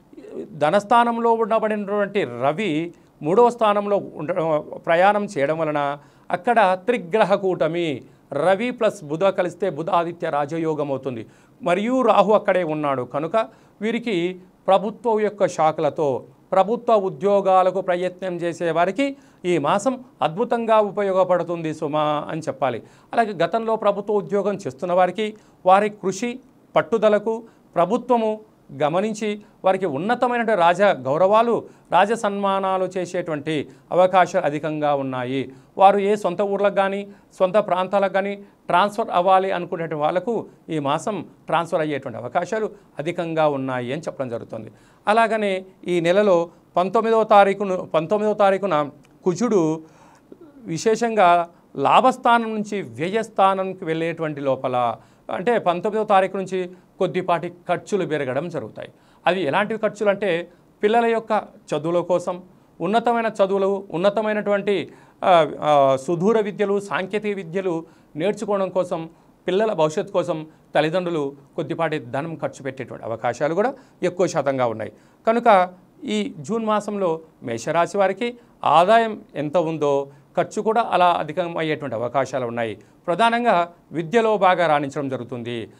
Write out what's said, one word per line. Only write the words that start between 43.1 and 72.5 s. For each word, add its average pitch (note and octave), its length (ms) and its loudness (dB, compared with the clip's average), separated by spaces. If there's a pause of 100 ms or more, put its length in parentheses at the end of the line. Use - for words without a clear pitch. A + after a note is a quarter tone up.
ఉన్నాయి C3 460 -2
అని D#3+ 80 -6
చెప్పడం C3+ 280 -8
జరుగుతుంది. A2+ 420 -10 (360)
అలాగనే G#3 580 0 (220)
ఈ F3 120 0
నెలలో F3 500 4 (280)
పంతొమ్మిదవ A3 460 2
తారీఖును, G3+ 520 4
పంతొమ్మిదవ G3+ 580 -2
తారీఖున F#3+ 560 2 (340)
కుజుడు F3 600 0 (720)
విశేషంగా G#3 920 2 (260)
లాభస్థానం A3+ 800 2
నుంచి G#3 260 -4
వ్యయస్థానంకి F#3+ 1040 -2
వెళ్ళేటువంటి D#3+ 560 -4
లోపల, B2+ 540 0 (360)
అంటే G3+ 280 0
పంతొమ్మిదవ G3 460 -2
తారీఖు G3 320 2
నుంచి F#3 320 -6 (300)
కొద్దిపాటి F3 500 -2
ఖర్చులు F3 560 -4
పెరగడం C#3+ 440 -4
జరుగుతాయి. A#2+ 400 -10 (380)
అవి F#3 160 0
ఎలాంటివి G3+ 360 -2
ఖర్చులు G#3 300 -2
అంటే F#3+ 400 -2 (340)
పిల్లల A3+ 220 4
యొక్క A3+ 380 0 (300)
చదువుల E3 260 0
కోసం, F3+ 440 -2 (380)
ఉన్నతమైన A#3 440 0
చదువులు, G3 640 0
ఉన్నతమైనటువంటి, G3+ 1000 0 (320)
ఆ, E3+ 240 6 (120)
ఆ, C#3 380 4 (100)
సుదూర F3+ 320 2
విద్యలు, G3+ 400 -2
సాంకేతిక G3+ 560 -4
విద్యలు F3 500 -6 (300)
నేర్చుకోవడం G3 540 -2
కోసం, F3+ 400 -4 (380)
పిల్లల G#3 260 0
భవిష్యత్తు D#3+ 400 -2
కోసం D#3+ 340 -2 (280)
తల్లిదండ్రులు D#3+ 600 0 (200)
కొద్దిపాటి D#3 440 -4
ధనం C#3 360 -8
ఖర్చు C#3+ 280 -10